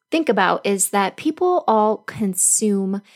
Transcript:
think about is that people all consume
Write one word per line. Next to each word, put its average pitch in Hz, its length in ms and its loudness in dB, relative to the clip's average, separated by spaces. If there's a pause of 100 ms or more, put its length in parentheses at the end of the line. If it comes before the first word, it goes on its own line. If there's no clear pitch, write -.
(120)
think 311 160 0
about 190 380 0
is 196 240 0
that 196 260 0
people 359 540 0
all 214 300 2
consume 196 1000 -2 (140)